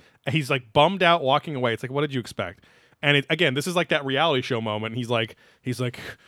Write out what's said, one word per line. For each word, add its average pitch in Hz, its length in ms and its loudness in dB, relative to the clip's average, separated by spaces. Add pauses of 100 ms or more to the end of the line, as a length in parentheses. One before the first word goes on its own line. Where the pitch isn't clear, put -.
(300)
he's, 143 200 -2
like, 139 220 -4
bummed 180 320 4
out 170 180 4
walking 143 360 0
away. 123 160 0
It's 110 100 -6
like, 123 80 -8
"What 139 100 -4
did 147 120 -2
you 131 80 -2
expect?" - 420 -10 (380)
And 143 160 4
it, 139 120 2
again, 160 260 2
this 143 120 -2
is, 175 80 -4
like, 175 140 0
that 147 160 0
reality 135 360 2
show 120 200 -2
moment. 110 340 -4
He's 120 140 -6
like, 113 260 0 (260)
he's 123 200 -6
like, 123 180 -6 (280)